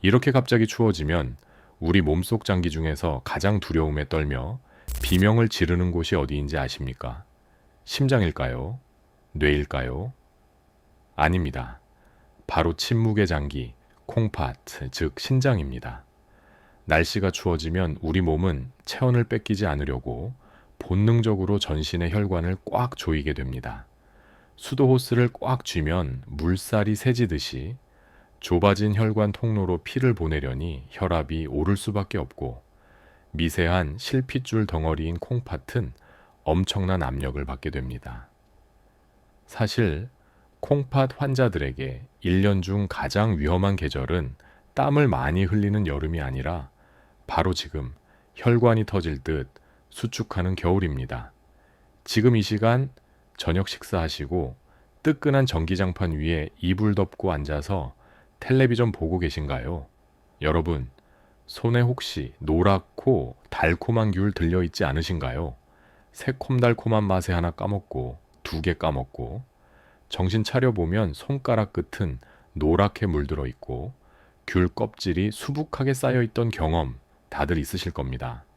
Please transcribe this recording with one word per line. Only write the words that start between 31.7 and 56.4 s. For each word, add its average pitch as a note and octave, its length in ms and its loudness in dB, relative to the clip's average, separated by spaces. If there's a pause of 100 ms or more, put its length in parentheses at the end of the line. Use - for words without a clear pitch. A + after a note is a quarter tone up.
수밖에 G2+ 420 -4
없고, B1+ 440 -8 (680)
미세한 E2 680 2
실핏줄 B2+ 680 -2
덩어리인 D#2+ 520 -2
콩팥은 G#2+ 760 -6 (500)
엄청난 F#2 580 0
압력을 C2+ 420 -4
받게 C2 260 -8
됩니다. B1 580 -10 (1160)
사실 G#2+ 640 0 (520)
콩팥 C3+ 600 0
환자들에게 D2 840 -2 (140)
일 F#2 220 4
년 G2 200 4
중 G2 260 0
가장 G#2 500 0
위험한 F2+ 380 2
계절은 C#2 580 -2 (400)
땀을 C#3+ 340 4
많이 B2 360 2
흘리는 G2+ 420 2
여름이 D#2 340 -2
아니라 C2+ 500 -6 (560)
바로 F2+ 280 0
지금 D2 400 -8 (400)
혈관이 A#2 500 4
터질 E2 400 -2
듯 D2 240 -4 (420)
수축하는 G2 680 -4
겨울입니다. D2 760 0 (720)
지금 A#2 320 4
이 G#2+ 60 4
시간 A2+ 480 2 (460)
저녁 F2 320 0
식사하시고 D#2+ 880 -4 (460)
뜨끈한 C#3 440 2
전기장판 F2+ 680 0
위에 D#2 380 -2 (100)